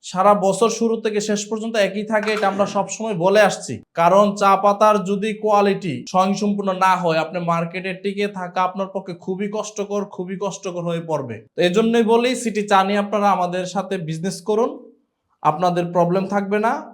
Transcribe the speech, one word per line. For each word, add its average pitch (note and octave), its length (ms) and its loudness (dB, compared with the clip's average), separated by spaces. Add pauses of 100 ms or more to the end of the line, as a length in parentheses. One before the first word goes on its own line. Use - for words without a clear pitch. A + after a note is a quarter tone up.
সারা F#3+ 320 4
বছর G3 440 2
শুরু A3+ 160 2 (100)
থেকে G#3 160 0
শেষ G#3 280 -2
পর্যন্ত A3+ 280 -6
একই G3+ 360 0
থাকে, G#3 200 0
এটা G3+ 200 0
আমরা G3 140 0
সবসময় G3+ 580 -4
বলে G3 240 6
আসছি। - 260 -6 (200)
কারণ F3+ 300 6 (160)
চা G3 160 6
পাতার G3+ 480 4
যদি G3+ 260 -2 (120)
কোয়ালিটি G3+ 520 2 (180)
স্বয়ংসম্পূর্ণ G3 580 0 (140)
না F#3 80 6 (100)
হয়, D#3+ 220 2
আপনি E3 140 -6 (120)
মার্কেটে E3+ 420 -4 (100)
টিকে G3+ 240 -4 (120)
থাকা F3+ 300 -6
আপনার F#3+ 260 -6
পক্ষে F#3+ 200 -8 (100)
খুবই F#3+ 280 -6
কষ্টকর, G#3 500 -6 (120)
খুবই F#3 260 -8
কষ্টকর F3+ 480 -6
হয়ে E3+ 220 -4
পড়বে। C3 260 -4 (180)
তো - 140 -4
এজন্যই A3+ 440 2
বলি, A#3+ 180 4 (120)
সিটি G#3+ 280 -2
চা G3 160 6
নিয়ে G3+ 180 0
আপনারা G3+ 320 0
আমাদের F3+ 280 -2 (100)
সাথে F#3+ 200 -4 (140)
বিজনেস D#3+ 280 -6 (120)
করুন, A3+ 220 0 (720)
আপনাদের E3+ 420 2 (100)
প্রবলেম F3+ 300 2 (100)
থাকবে G3+ 320 -2
না। B3 80 2 (200)